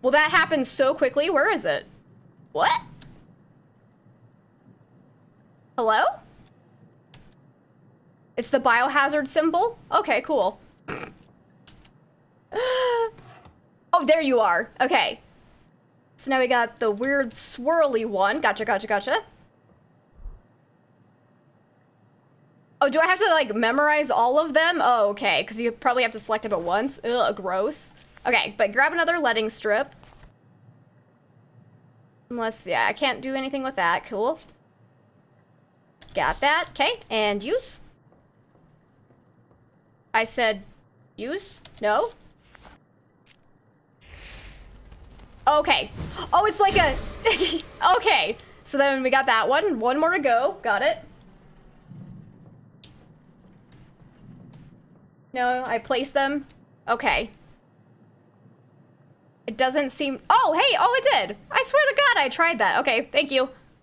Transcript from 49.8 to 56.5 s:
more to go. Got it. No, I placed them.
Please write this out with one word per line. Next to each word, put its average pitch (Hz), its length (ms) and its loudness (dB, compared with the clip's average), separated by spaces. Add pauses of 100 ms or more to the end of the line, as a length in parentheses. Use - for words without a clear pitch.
more 330 120 2
to 370 60 0
go. 269 440 0
Got 208 200 -2
it. 311 160 0 (4000)
No, 254 320 -2
I 233 140 -4
placed 254 360 -2
them. 277 320 -2 (420)